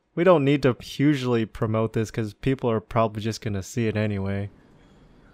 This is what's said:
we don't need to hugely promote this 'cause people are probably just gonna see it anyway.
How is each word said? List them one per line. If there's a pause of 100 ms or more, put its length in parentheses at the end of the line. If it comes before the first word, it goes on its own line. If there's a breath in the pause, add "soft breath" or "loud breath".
(140)
we
don't
need
to
hugely
promote
this
'cause
people
are
probably
just
gonna
see
it
anyway. (840 soft breath)